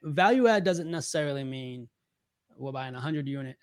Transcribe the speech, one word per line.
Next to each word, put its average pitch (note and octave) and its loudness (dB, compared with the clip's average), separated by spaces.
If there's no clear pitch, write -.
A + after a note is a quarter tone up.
value G3+ 4
add G#3 4
doesn't E3+ 0
necessarily D3 -2
mean B2+ -8
we're C3+ -8
buying C3 -8
a B2+ -10
hundred D3 -4
unit C3+ -8